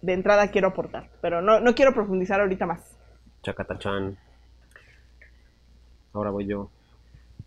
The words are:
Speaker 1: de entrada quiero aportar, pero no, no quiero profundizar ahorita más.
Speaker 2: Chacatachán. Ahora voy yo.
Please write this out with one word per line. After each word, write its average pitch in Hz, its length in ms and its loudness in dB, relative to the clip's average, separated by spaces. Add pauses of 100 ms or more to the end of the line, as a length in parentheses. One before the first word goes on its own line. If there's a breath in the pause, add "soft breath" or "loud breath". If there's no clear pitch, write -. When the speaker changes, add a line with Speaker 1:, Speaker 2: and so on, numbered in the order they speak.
Speaker 1:
de 180 100 -4
entrada 202 400 2
quiero 196 160 2
aportar, - 420 -8 (120)
pero 170 200 -2
no, 208 200 6
no 233 140 4
quiero 269 180 6
profundizar 196 480 -2
ahorita 190 240 -2
más. 170 160 -6 (640)
Speaker 2:
Chacatachán. 98 720 -6 (2000 soft breath)
Ahora 104 180 -4
voy 98 160 -6
yo. 101 220 -8 (760)